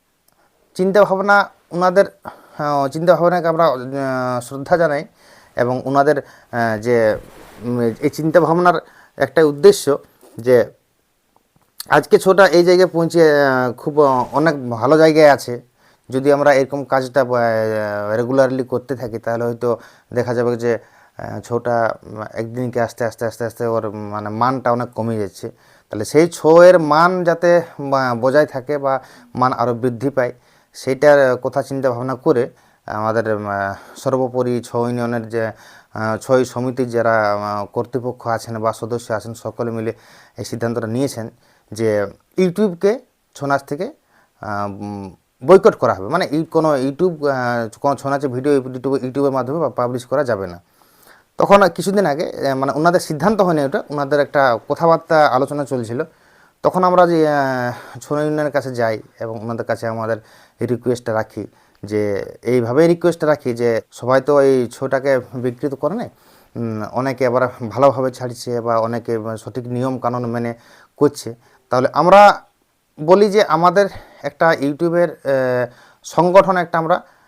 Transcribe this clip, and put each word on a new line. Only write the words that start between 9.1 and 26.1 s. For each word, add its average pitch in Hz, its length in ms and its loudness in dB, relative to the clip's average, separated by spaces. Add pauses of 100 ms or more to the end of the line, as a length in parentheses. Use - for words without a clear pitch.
একটা 143 260 0
উদ্দেশ্য 143 540 4 (400)
যে 117 340 2 (1160)
আজকে 151 280 4
ছোটা 190 300 6
এই 175 160 4
জায়গায় 180 240 6
পৌঁছে, 160 580 2
আহ, 127 280 0
খুব, 151 280 -2
আহ, 127 300 2
অনেক 143 380 -2
ভালো 120 280 2
জায়গায় 156 320 6
আছে। 123 320 0 (480)
যদি 135 220 0
আমরা 143 220 4
এরকম 135 300 0
কাজটা, 131 380 -2
আহ, 123 60 0 (880)
রেগুলারলি 131 480 0
করতে 123 320 -6
থাকি, 113 240 -10
তাহলে 117 240 -4
হয়তো 117 340 -2 (360)
দেখা 120 200 -4
যাবে 120 240 -2
যে, 117 200 -2 (400)
আহ, 107 220 -12
ছোটা, 117 640 -4
উম, 107 200 -14 (100)
একদিনকে 117 480 -6
আস্তে, 117 240 -4
আস্তে, 113 200 -6
আস্তে, 117 200 -8
আস্তে 113 200 -8
ওর, 110 260 -4
মানে, 107 380 -10
মানটা 123 420 -2
অনেক 120 200 -2
কমে 113 280 -6
যাচ্ছে। 104 300 -8 (400)
তাহলে 104 160 -6
সেই 165 220 4